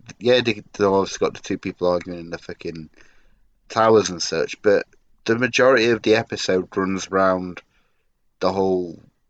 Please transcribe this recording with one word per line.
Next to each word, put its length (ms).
yeah, 220
they, 220
they 120
obviously 420
got 80
the 60
two 180
people 300
arguing 320
in 100
the 80
fucking 500
towers 400
and 140
such, 400
but 240
the 100
majority 540
of 120
the 120
episode 600
runs 360
round 500
the 100
whole 480